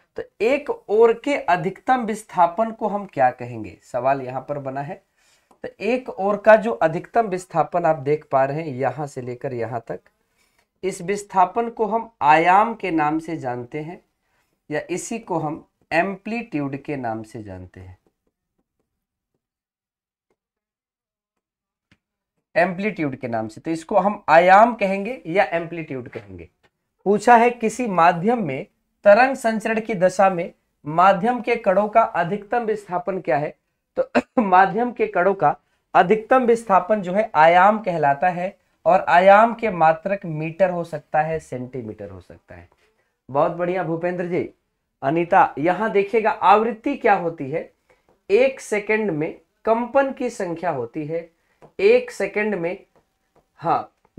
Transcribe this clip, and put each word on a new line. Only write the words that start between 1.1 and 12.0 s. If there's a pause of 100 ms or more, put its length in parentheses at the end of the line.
के
अधिकतम
विस्थापन
को
हम
क्या
कहेंगे,
सवाल
यहाँ
पर
बना
है। (600)
तो (100)
एक
ओर
का
जो
अधिकतम
विस्थापन
आप
देख
पा
रहे
हैं
यहाँ
से
लेकर
यहाँ
तक, (840)
इस
विस्थापन
को
हम